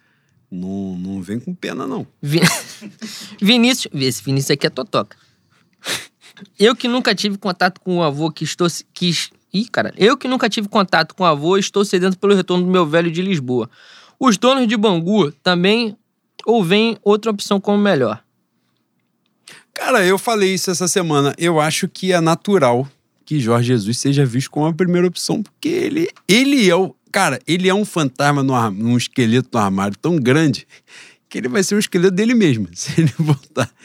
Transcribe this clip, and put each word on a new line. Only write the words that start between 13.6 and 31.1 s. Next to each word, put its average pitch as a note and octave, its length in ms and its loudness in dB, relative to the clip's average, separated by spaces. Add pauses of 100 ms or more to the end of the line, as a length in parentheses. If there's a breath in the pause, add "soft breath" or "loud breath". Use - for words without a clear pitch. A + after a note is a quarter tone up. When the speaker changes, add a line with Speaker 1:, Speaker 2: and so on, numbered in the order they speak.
Speaker 2:
Os B3 180 2
donos B3+ 300 2
de A3 80 0
Bangu F#3+ 560 0 (120)
também G3+ 520 0 (520)
ou A3 160 4
veem G#3 400 2
outra G#3 260 0
opção G3+ 320 -2
como G3+ 160 0
melhor? C#3 460 0 (1500 loud breath)
Speaker 1:
Cara, A#3+ 320 2
eu F#3+ 120 4
falei G3 360 0
isso F#3 180 -4
essa F3+ 160 -2
semana. D3+ 500 0
Eu E3 220 0
acho D#3 280 0
que - 240 -4
é F3 80 2
natural D#3+ 680 2 (380)
que D3+ 140 -2
Jorge A#2 280 2
Jesus A#2 300 0
seja C#3 280 2
visto B2 260 -2
como D3+ 140 -2
a E3 80 0
primeira F3 340 2
opção, - 340 -4
porque - 280 -8
ele, - 400 -2 (180)
ele B3 420 4
é E3+ 60 4
o, F#3 180 0 (180)
cara, F#3 360 0
ele F#3 220 0
é F#3+ 40 4
um G#3 120 0
fantasma C#3+ 580 0
no C3+ 100 0
ar-, A2+ 180 2
num A2+ 260 0
esqueleto A#2+ 560 0
no A#2 60 0
armário G2 380 0
tão E3 200 0
grande C3+ 500 2 (600 loud breath)